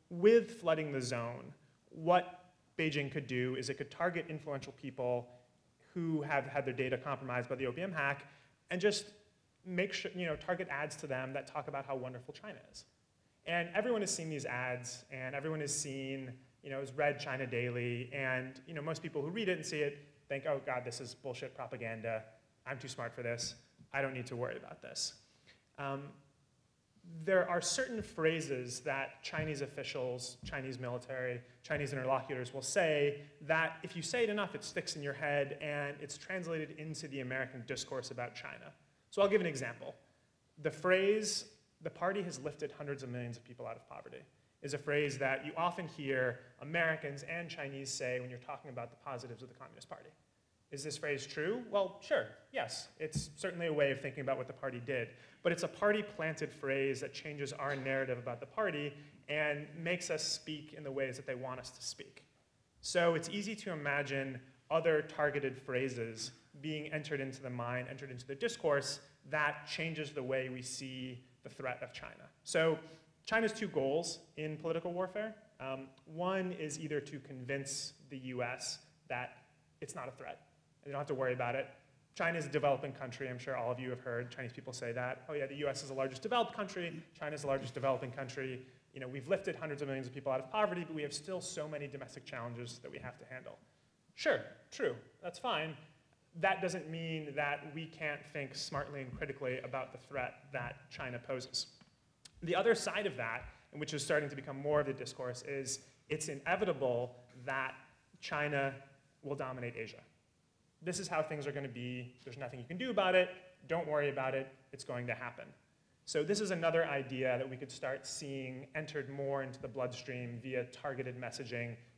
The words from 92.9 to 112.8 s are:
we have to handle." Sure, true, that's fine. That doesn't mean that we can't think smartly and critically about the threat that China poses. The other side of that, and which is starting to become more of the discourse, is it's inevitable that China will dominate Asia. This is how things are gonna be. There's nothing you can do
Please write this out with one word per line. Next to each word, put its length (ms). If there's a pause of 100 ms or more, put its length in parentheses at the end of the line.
we 80
have 200
to 60
handle." 340 (560)
Sure, 300 (260)
true, 240 (280)
that's 160
fine. 360 (640)
That 240
doesn't 300
mean 440
that 400
we 120
can't 340 (120)
think 220
smartly 460
and 160
critically 440
about 320
the 60
threat 360 (180)
that 380
China 280
poses. 480 (760)
The 120
other 200
side 320
of 100
that, 280 (260)
and 100
which 140
is 100
starting 240
to 80
become 220
more 220
of 60
the 60
discourse, 500
is 380 (300)
it's 180
inevitable 880 (300)
that 280 (460)
China 540 (480)
will 140
dominate 400
Asia. 260 (800)
This 160
is 100
how 140
things 240
are 60
gonna 160
be. 460 (100)
There's 140
nothing 200
you 80
can 120
do 120